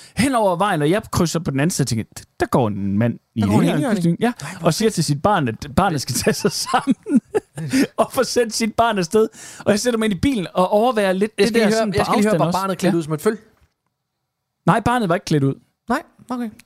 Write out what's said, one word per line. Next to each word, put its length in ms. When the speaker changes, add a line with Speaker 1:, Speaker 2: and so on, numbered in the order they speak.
Speaker 1:
hen 180
over 220
vejen, 260
og 80
jeg 120
krydser 280
på 100
den 100
anden 100
side 140
og 40
tænker, 160
"D-, 20
der 60
går 220
en 300
mand 200
i 60
Speaker 2:
Der 60
går 80
en 60
Speaker 1:
enhjørning 240
Speaker 2:
enhjørning. 340
Speaker 1:
kostume." 420
Ja, 60
og 80
siger 160
til 140
sit 180
barn, 260
at 180
barnet 240
skal 140
tage 200
sig 180
sammen, 420
<laughs> 400
og 160
få 120
sendt 300
sit 200
barn 240
afsted. 300
Og 80
jeg 80
sætter 180
mig 80
ind 80
i 60
bilen 340
og 180
overværer 400
lidt 260
Speaker 3:
Jeg 40
Speaker 1:
det 60
Speaker 3:
skal 60
lige 60
Speaker 1:
der 100
Speaker 3:
høre, 80
Speaker 1:
sådan 160
Speaker 3:
jeg 60
Speaker 1:
på 40
Speaker 3:
skal 120
lige 80
høre, 80
Speaker 1:
afstand 60
Speaker 3:
var 80
Speaker 1:
også. 140
Speaker 3:
barnet 180
klædt 160
Speaker 1:
Ja. 40
Speaker 3:
ud 40
som 100
et 80
føl? 180
Speaker 1:
Nej, 140
barnet 280
var 60
ikke 100
klædt 200
ud. 100
Speaker 3:
Nej, 140
okay. 200